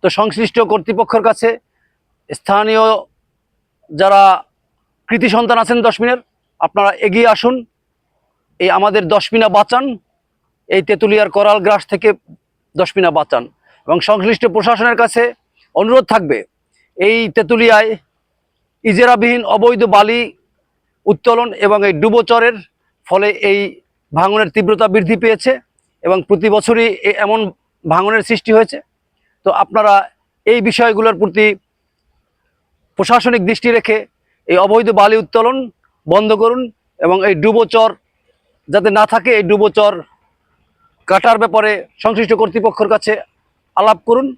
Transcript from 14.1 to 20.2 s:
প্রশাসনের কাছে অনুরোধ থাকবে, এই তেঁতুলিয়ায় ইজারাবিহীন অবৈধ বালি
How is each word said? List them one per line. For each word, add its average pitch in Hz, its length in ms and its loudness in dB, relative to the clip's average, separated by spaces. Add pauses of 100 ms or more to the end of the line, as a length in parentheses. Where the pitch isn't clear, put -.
প্রশাসনের 226 500 0
কাছে 233 260 0 (520)
অনুরোধ 220 300 2
থাকবে, 160 340 -2 (600)
এই 208 180 2 (160)
তেঁতুলিয়ায় 220 580 2 (920)
ইজারাবিহীন 240 600 2
অবৈধ 214 400 0
বালি 214 360 2 (880)